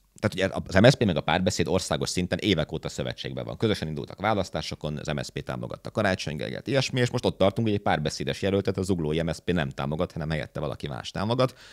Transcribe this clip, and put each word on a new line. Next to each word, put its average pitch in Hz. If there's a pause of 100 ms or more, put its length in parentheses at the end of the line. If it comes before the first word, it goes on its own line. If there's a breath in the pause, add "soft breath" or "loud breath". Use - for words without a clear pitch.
(180)
tehát 107
ugye 92
az 87
M 107
S 135
Z 139
P -
meg 90
a 71
Párbeszéd 90
országos 78
szinten 90
évek 80
óta 76
szövetségben 64
van. 57
Közösen 101
indultak 71
választásokon, 87
az -
M 76
S -
Z -
P 73
támogatta 60
Karácsony 92
Gergelyt, 62
ilyesmi, 127
és 120
most -
ott 92
tartunk, 101
hogy 104
egy 101
párbeszédes 73
jelöltet 95
az 95
zuglói 80
M 82
S 78
Z -
P -
nem 80
támogat, 76
hanem 78
helyette 73
valaki 71
más 62
támogat. 123 (180 loud breath)